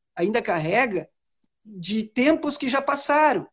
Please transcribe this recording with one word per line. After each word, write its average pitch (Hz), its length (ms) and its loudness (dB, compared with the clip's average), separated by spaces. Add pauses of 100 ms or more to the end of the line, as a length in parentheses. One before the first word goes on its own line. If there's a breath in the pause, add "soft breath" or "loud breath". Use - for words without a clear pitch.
(160)
ainda 208 240 0
carrega 190 720 -2 (520)
de 208 420 -6
tempos 294 520 0
que 262 140 -6
já 269 100 0
passaram. 277 720 2